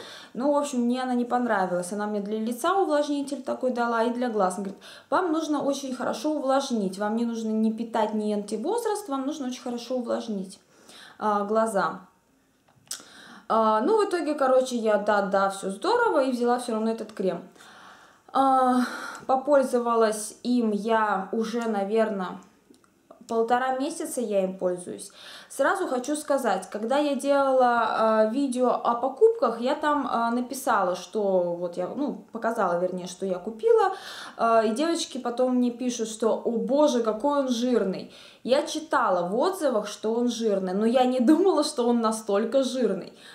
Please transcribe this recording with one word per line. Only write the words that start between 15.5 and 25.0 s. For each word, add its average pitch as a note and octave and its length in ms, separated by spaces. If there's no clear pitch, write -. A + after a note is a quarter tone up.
здорово", G#4 520
и C4 80
взяла A#3+ 260
всё B3 140
равно A3 180
этот A3+ 220
крем. F3+ 320
А, C4 500
попользовалась A#3+ 1160
им A#3+ 280
я G#3 600
уже, A3+ 300
наверно, G3+ 760
полтора B3 500
месяца C#4+ 440
я G3+ 240
им F#3+ 120
пользуюсь. F3+ 540